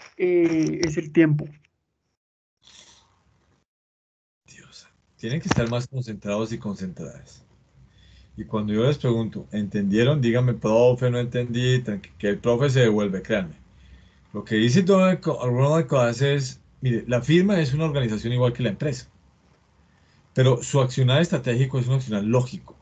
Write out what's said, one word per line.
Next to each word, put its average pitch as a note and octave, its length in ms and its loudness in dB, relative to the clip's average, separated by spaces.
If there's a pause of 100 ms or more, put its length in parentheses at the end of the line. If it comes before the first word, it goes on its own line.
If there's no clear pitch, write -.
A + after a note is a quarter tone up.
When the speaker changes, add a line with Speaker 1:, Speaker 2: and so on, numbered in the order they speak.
(160)
Speaker 1:
eh, E3 680 2
es D#3 140 -2
el D#3+ 160 -6
tiempo. D#3 320 4 (3000)
Speaker 2:
Dios, - 420 -20 (300)
tienen C3+ 240 -6
que G3 60 -4
estar A#2+ 200 0
más B2 180 -4
concentrados G#2+ 680 -6
y A#2 40 -8
concentradas. F2 880 -12 (960)
Y G#2+ 80 -10
cuando G#2 260 -4
yo G#2+ 120 2
les D3 120 2
pregunto, A#2 560 -4
"¿Entendieron?", G#2 720 0
díganme, A#2+ 320 2
"Profe, B2 560 2
no A#2+ 80 -2
entendí", B2 640 -2
tranqui-, G#2 340 -8
que G#2 140 -2
el G2+ 80 -2
profe A#2+ 320 0
se B2+ 100 2
devuelve, G#2 400 2
créanme. F#2+ 360 -4 (760)
Lo G#2 100 -10
que - 120 -6
dice A#2+ 280 4
Donald F#3 380 4
Co-, C3 260 -4
Ronald C#3 400 2
Coase C3 480 0
es, C#3 260 -6 (200)
mire, A#2+ 260 -2
la A#2+ 140 0
firma F3+ 400 2
es C#3 140 -2
una D#3 100 -2
organización A#2+ 480 -2
igual B2 220 2
que - 80 -8
la A2+ 80 0
empresa, C3+ 380 -6 (1200)
pero B2+ 320 4
su C#3+ 160 0
accionar C3 420 2
estratégico C3 560 -2
es A#2 80 -2
un C3 80 0
accionar G#2+ 300 -2
lógico. A#2+ 580 -2